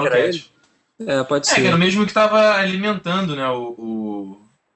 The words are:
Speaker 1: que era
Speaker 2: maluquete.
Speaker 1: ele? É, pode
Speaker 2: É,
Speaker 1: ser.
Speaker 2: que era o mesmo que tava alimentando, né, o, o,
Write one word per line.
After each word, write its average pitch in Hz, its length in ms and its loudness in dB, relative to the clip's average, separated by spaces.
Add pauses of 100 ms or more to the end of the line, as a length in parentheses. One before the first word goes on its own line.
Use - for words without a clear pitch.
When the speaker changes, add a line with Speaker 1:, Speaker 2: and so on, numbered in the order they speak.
Speaker 1:
que 143 80 0
era 127 120 2
Speaker 2:
maluquete. 170 320 -2 (460)
Speaker 1:
ele? 220 120 -8
É, 135 140 0
pode 143 240 -2
Speaker 2:
É, - 60 0
Speaker 1:
ser. - 80 2
Speaker 2:
que 190 40 2
era 170 100 4
o - 20 4
mesmo 190 280 2
que - 60 -6
tava 214 440 4
alimentando, 190 800 -2
né, 135 140 -2
o, 123 200 -4 (100)
o, 107 640 -8 (360)